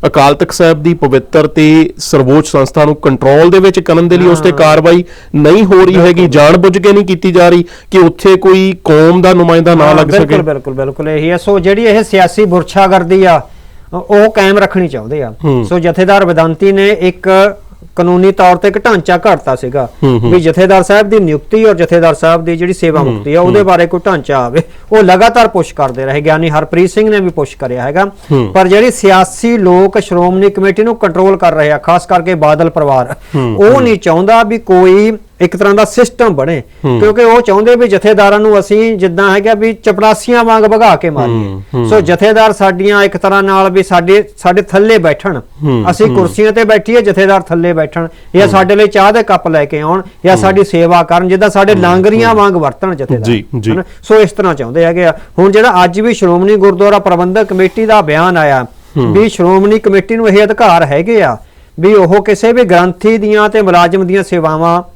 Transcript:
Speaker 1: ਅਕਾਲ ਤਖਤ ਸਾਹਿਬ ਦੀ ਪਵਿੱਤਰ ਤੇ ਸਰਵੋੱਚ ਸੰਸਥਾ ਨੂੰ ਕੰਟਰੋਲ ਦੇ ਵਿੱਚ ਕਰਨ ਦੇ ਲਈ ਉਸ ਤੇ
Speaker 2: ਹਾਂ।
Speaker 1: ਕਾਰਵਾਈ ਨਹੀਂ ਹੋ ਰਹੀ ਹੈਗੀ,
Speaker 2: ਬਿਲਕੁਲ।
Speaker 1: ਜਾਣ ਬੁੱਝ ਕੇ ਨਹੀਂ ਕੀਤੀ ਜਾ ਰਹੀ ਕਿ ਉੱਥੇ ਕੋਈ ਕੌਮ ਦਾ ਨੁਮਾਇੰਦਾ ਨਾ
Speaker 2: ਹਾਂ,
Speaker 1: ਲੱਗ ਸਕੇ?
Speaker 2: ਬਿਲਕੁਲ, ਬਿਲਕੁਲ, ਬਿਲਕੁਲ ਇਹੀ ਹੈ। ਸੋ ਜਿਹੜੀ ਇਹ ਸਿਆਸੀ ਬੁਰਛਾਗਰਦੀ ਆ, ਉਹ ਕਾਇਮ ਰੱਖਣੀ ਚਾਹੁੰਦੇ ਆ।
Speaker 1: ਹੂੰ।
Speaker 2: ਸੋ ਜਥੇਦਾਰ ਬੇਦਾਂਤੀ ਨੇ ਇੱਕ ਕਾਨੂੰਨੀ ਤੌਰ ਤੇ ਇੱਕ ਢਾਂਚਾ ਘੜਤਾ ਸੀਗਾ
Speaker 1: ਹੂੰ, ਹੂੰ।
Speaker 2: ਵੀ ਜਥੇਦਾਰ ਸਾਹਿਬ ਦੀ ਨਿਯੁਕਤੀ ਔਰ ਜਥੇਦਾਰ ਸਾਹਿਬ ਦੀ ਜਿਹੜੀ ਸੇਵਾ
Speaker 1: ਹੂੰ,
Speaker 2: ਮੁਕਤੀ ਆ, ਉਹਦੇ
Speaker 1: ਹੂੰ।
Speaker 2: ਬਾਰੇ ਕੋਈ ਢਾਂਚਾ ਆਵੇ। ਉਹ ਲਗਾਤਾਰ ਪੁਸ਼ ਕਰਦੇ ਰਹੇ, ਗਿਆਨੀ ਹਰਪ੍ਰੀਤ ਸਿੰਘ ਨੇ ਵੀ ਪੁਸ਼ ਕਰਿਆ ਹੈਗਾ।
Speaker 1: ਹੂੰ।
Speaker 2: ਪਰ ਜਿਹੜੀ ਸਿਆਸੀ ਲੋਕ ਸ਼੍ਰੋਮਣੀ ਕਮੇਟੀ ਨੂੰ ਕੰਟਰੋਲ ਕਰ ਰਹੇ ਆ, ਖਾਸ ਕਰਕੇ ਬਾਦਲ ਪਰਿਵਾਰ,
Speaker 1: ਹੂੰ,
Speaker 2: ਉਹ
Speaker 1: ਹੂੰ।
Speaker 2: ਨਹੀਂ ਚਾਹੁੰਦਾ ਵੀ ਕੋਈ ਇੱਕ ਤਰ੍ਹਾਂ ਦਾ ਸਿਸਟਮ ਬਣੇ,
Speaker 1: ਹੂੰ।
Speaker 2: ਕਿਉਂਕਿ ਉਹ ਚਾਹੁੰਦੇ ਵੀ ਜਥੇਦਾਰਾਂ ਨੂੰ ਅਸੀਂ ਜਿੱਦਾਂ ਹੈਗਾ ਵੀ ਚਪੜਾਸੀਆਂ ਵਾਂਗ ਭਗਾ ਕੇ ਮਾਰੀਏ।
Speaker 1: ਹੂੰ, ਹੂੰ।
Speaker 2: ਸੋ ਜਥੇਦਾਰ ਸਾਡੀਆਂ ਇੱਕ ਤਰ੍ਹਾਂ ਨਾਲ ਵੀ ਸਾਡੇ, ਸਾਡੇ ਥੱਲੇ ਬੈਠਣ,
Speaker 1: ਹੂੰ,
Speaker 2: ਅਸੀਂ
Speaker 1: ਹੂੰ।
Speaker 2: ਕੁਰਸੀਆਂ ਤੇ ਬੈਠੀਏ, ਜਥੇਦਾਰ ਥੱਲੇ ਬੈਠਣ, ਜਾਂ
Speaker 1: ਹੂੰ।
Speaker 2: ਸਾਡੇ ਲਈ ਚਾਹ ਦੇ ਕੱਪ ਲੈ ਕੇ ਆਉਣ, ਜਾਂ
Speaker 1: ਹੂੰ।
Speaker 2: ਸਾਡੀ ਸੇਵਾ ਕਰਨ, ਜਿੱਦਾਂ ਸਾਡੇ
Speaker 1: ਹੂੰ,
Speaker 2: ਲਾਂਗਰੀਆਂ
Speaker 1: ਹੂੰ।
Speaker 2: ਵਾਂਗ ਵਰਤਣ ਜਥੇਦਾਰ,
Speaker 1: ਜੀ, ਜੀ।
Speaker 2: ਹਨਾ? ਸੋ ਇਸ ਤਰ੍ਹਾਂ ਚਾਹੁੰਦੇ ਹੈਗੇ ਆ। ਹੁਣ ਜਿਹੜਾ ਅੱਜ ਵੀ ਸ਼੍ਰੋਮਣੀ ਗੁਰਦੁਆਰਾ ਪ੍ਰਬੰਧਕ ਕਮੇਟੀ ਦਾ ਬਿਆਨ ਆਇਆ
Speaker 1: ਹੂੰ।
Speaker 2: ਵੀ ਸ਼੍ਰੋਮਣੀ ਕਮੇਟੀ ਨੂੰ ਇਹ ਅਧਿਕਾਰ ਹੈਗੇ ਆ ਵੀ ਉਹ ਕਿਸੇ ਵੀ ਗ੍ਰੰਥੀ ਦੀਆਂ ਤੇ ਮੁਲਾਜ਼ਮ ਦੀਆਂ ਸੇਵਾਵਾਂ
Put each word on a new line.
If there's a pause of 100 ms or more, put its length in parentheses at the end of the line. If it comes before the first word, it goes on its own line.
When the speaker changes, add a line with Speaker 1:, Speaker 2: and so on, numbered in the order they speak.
Speaker 1:
ਅਕਾਲ
ਤਖਤ
ਸਾਹਿਬ
ਦੀ
ਪਵਿੱਤਰ
ਤੇ
ਸਰਵੋੱਚ
ਸੰਸਥਾ
ਨੂੰ
ਕੰਟਰੋਲ
ਦੇ
ਵਿੱਚ
ਕਰਨ
ਦੇ
ਲਈ
ਉਸ
ਤੇ
Speaker 2:
ਹਾਂ।
Speaker 1:
ਕਾਰਵਾਈ (320)
ਨਹੀਂ
ਹੋ
ਰਹੀ
ਹੈਗੀ,
Speaker 2:
ਬਿਲਕੁਲ।
Speaker 1:
ਜਾਣ
ਬੁੱਝ
ਕੇ
ਨਹੀਂ
ਕੀਤੀ
ਜਾ
ਰਹੀ (260)
ਕਿ
ਉੱਥੇ
ਕੋਈ
ਕੌਮ
ਦਾ
ਨੁਮਾਇੰਦਾ
ਨਾ
Speaker 2:
ਹਾਂ,
Speaker 1:
ਲੱਗ
ਸਕੇ?
Speaker 2:
ਬਿਲਕੁਲ,
ਬਿਲਕੁਲ,
ਬਿਲਕੁਲ
ਇਹੀ
ਹੈ।
ਸੋ
ਜਿਹੜੀ
ਇਹ
ਸਿਆਸੀ
ਬੁਰਛਾਗਰਦੀ
ਆ, (520)
ਉਹ
ਕਾਇਮ
ਰੱਖਣੀ
ਚਾਹੁੰਦੇ
ਆ। (100)
Speaker 1:
ਹੂੰ।
Speaker 2:
ਸੋ
ਜਥੇਦਾਰ
ਬੇਦਾਂਤੀ
ਨੇ
ਇੱਕ (400)
ਕਾਨੂੰਨੀ
ਤੌਰ
ਤੇ
ਇੱਕ
ਢਾਂਚਾ
ਘੜਤਾ
ਸੀਗਾ (140)
Speaker 1:
ਹੂੰ,
ਹੂੰ।
Speaker 2:
ਵੀ
ਜਥੇਦਾਰ
ਸਾਹਿਬ
ਦੀ
ਨਿਯੁਕਤੀ
ਔਰ
ਜਥੇਦਾਰ
ਸਾਹਿਬ
ਦੀ
ਜਿਹੜੀ
ਸੇਵਾ
Speaker 1:
ਹੂੰ,
Speaker 2:
ਮੁਕਤੀ
ਆ,
ਉਹਦੇ
Speaker 1:
ਹੂੰ।
Speaker 2:
ਬਾਰੇ
ਕੋਈ
ਢਾਂਚਾ
ਆਵੇ। (280)
ਉਹ
ਲਗਾਤਾਰ
ਪੁਸ਼
ਕਰਦੇ
ਰਹੇ,
ਗਿਆਨੀ
ਹਰਪ੍ਰੀਤ
ਸਿੰਘ
ਨੇ
ਵੀ
ਪੁਸ਼
ਕਰਿਆ
ਹੈਗਾ।
Speaker 1:
ਹੂੰ।
Speaker 2:
ਪਰ
ਜਿਹੜੀ
ਸਿਆਸੀ
ਲੋਕ
ਸ਼੍ਰੋਮਣੀ
ਕਮੇਟੀ
ਨੂੰ
ਕੰਟਰੋਲ
ਕਰ
ਰਹੇ
ਆ,
ਖਾਸ
ਕਰਕੇ
ਬਾਦਲ
ਪਰਿਵਾਰ, (200)
Speaker 1:
ਹੂੰ,
Speaker 2:
ਉਹ
Speaker 1:
ਹੂੰ।
Speaker 2:
ਨਹੀਂ
ਚਾਹੁੰਦਾ
ਵੀ
ਕੋਈ (240)
ਇੱਕ
ਤਰ੍ਹਾਂ
ਦਾ
ਸਿਸਟਮ
ਬਣੇ, (240)
Speaker 1:
ਹੂੰ।
Speaker 2:
ਕਿਉਂਕਿ
ਉਹ
ਚਾਹੁੰਦੇ
ਵੀ
ਜਥੇਦਾਰਾਂ
ਨੂੰ
ਅਸੀਂ
ਜਿੱਦਾਂ
ਹੈਗਾ
ਵੀ
ਚਪੜਾਸੀਆਂ
ਵਾਂਗ
ਭਗਾ
ਕੇ
ਮਾਰੀਏ।
Speaker 1:
ਹੂੰ, (100)
ਹੂੰ।
Speaker 2:
ਸੋ
ਜਥੇਦਾਰ
ਸਾਡੀਆਂ
ਇੱਕ
ਤਰ੍ਹਾਂ
ਨਾਲ
ਵੀ
ਸਾਡੇ, (140)
ਸਾਡੇ
ਥੱਲੇ
ਬੈਠਣ, (240)
Speaker 1:
ਹੂੰ,
Speaker 2:
ਅਸੀਂ
Speaker 1:
ਹੂੰ।
Speaker 2:
ਕੁਰਸੀਆਂ
ਤੇ
ਬੈਠੀਏ,
ਜਥੇਦਾਰ
ਥੱਲੇ
ਬੈਠਣ, (280)
ਜਾਂ
Speaker 1:
ਹੂੰ।
Speaker 2:
ਸਾਡੇ
ਲਈ
ਚਾਹ
ਦੇ
ਕੱਪ
ਲੈ
ਕੇ
ਆਉਣ, (240)
ਜਾਂ
Speaker 1:
ਹੂੰ।
Speaker 2:
ਸਾਡੀ
ਸੇਵਾ
ਕਰਨ,
ਜਿੱਦਾਂ
ਸਾਡੇ
Speaker 1:
ਹੂੰ,
Speaker 2:
ਲਾਂਗਰੀਆਂ
Speaker 1:
ਹੂੰ।
Speaker 2:
ਵਾਂਗ
ਵਰਤਣ
ਜਥੇਦਾਰ,
Speaker 1:
ਜੀ, (160)
ਜੀ।
Speaker 2:
ਹਨਾ? (200)
ਸੋ
ਇਸ
ਤਰ੍ਹਾਂ
ਚਾਹੁੰਦੇ
ਹੈਗੇ
ਆ। (260)
ਹੁਣ
ਜਿਹੜਾ
ਅੱਜ
ਵੀ
ਸ਼੍ਰੋਮਣੀ
ਗੁਰਦੁਆਰਾ
ਪ੍ਰਬੰਧਕ
ਕਮੇਟੀ
ਦਾ
ਬਿਆਨ
ਆਇਆ (340)
Speaker 1:
ਹੂੰ।
Speaker 2:
ਵੀ
ਸ਼੍ਰੋਮਣੀ
ਕਮੇਟੀ
ਨੂੰ
ਇਹ
ਅਧਿਕਾਰ
ਹੈਗੇ
ਆ (420)
ਵੀ
ਉਹ
ਕਿਸੇ
ਵੀ
ਗ੍ਰੰਥੀ
ਦੀਆਂ
ਤੇ
ਮੁਲਾਜ਼ਮ
ਦੀਆਂ
ਸੇਵਾਵਾਂ (120)